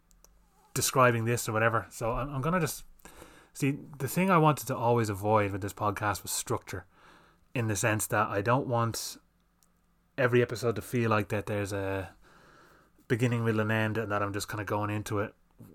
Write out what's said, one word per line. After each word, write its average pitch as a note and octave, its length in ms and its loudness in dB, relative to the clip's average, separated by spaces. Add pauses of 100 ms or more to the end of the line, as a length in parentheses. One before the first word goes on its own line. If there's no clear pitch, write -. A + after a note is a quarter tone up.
(720)
describing B2 540 4
this," A#2 200 0
or A#2 60 -2
whatever. A2 380 2
So A#2 220 -4
I'm, C3+ 240 -4
I'm C3 40 -2
gonna E3 180 0
just, - 260 -2 (680)
see, C#3+ 280 -2 (180)
the C3+ 100 -4
thing F#3 220 0
I F3+ 80 8
wanted D3+ 300 4
to C3 100 -2
always A#2 320 4
avoid G#2 420 2
with G2+ 80 -4
this G2+ 140 -6
podcast G#2 480 -2
was - 100 -8
structure, - 540 -6 (680)
in A#2 120 -2
the G#2+ 100 0
sense G#2+ 300 0
that A2 220 0
I G#2 120 -2
don't A#2+ 260 2
want A#2 520 -2 (1000)
every B2 240 4
episode A#2 360 -2
to G2+ 60 -6
feel A#2 280 -2
like G#2+ 180 0
that G#2 160 -2
there's G2+ 300 -4
a G2 400 -4 (960)
beginning, A#2+ 360 2
middle, A2 160 2
and G#2+ 100 0
end, A2 280 0
and G#2+ 120 -4
that G#2 120 0
I'm G2+ 100 -2
just G2+ 160 -6
kinda G#2+ 160 -6
going G#2 240 -2
into G#2 300 -2
it - 160 -4 (400)